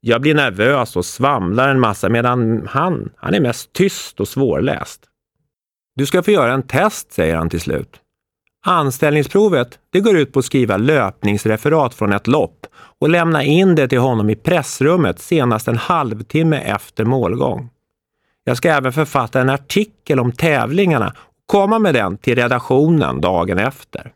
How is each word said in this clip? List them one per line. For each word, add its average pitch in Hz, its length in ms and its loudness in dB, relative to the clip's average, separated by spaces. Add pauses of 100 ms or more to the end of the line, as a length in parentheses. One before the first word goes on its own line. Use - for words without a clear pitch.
Jag 117 200 0
blir 151 140 2
nervös 123 600 0
och 90 80 -2
svamlar 120 640 0
en 135 120 2
massa 107 280 0
medan 117 580 0
han, 147 500 -4
han - 180 -4
är 202 60 2
mest 120 320 -4
tyst - 480 -4
och 101 80 -2
svårläst. 120 720 -2 (960)
"Du 135 100 -2
ska 180 160 0
få 208 80 0
göra 135 220 4
en 131 100 -2
test", - 500 -2
säger 82 240 0
han 82 140 -2
till 85 100 -4
slut. - 400 -8 (640)
Anställningsprovet, 151 1120 0 (120)
det 185 100 2
går 208 160 4
ut 143 160 0
på 139 60 0
att 127 60 0
skriva 110 320 0
löpningsreferat 110 1160 0
från 101 180 -2
ett 101 140 -2
lopp 120 400 -2 (100)
och - 320 -4
lämna 165 340 2
in 175 320 4
det 139 140 2
till 127 100 0
honom 113 320 0
i 107 60 0
pressrummet 156 840 0
senast 120 500 -2
en 117 80 -2
halvtimme 147 840 -2
efter - 440 -6
målgång. 123 640 -2 (760)
Jag 123 120 -2
ska 165 140 0
även 131 220 0
författa 135 480 -2
en 127 100 2
artikel 143 680 -2
om 120 120 -2
tävlingarna 143 840 0
och - 280 -20
komma 202 320 2
med 190 160 2
den 101 240 0
till 120 160 0
redaktionen 123 840 2
dagen 87 380 0
efter. - 580 -6